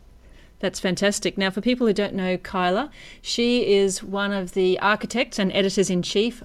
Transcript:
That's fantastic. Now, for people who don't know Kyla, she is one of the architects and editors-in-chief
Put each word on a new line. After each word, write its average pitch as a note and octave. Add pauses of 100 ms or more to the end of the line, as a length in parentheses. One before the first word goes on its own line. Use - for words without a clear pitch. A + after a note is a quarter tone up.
(580)
That's F#3
fantastic. G3
Now, F#3+
for G3+
people B3
who G#3+
don't G3+
know F#3
Kyla, F#3 (320)
she A#3+
is G3
one G3
of F#3+
the F#3
architects G#3+
and F#3+
editors-in-chief G3